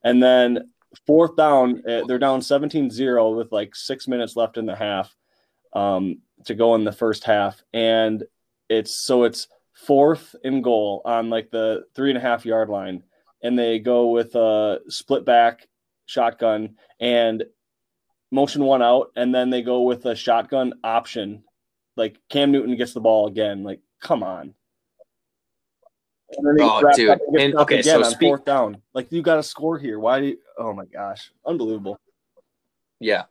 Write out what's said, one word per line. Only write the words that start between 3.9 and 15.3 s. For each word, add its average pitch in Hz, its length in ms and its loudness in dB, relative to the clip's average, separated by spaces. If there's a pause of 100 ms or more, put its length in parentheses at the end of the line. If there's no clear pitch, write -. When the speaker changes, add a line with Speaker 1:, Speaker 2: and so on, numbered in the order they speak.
Speaker 1:
minutes 123 300 -6
left 113 200 -2
in 113 100 -6
the 98 100 -8
half, 101 400 -6 (560)
um, 98 480 -2 (240)
to 113 100 -8
go 117 220 4
in 110 80 0
the 104 80 -4
first 110 320 -4
half. 104 360 0 (120)
And 113 500 0 (460)
it's, 110 260 -2
so 127 300 0
it's 117 240 -4 (240)
fourth 147 720 2
and 131 180 -2
goal 107 420 0
on, 117 260 -4
like, 113 200 -6
the 110 340 -4 (100)
three 135 160 -2
and 127 60 -2
a 123 40 -4
half 120 260 -2
yard 113 220 -2
line. 95 340 -8 (400)
And 123 160 -2
they 113 220 0
go 120 300 2
with 117 260 -2
a 107 520 0
split - 360 -4
back 117 420 2 (400)